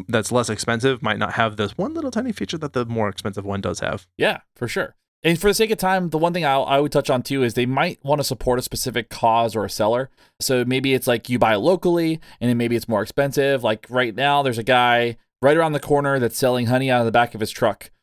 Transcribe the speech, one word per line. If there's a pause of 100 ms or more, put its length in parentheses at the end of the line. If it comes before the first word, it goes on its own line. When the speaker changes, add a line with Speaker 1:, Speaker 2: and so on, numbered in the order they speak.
Speaker 1:
that's
less
expensive
might
not
have
this
one
little
tiny
feature
that
the
more
expensive
one
does
have. (100)
Speaker 2:
Yeah, (180)
for
sure. (280)
And
for
the
sake
of
time,
the
one
thing
I'll,
I
would
touch
on
too
is
they
might
wanna
support
a
specific
cause
or
a
seller. (300)
So
maybe
it's
like
you
buy
locally (200)
and
then
maybe
it's
more
expensive.
Like
right
now,
there's
a
guy (260)
right
around
the
corner
that's
selling
honey
out
of
the
back
of
his
truck. (120)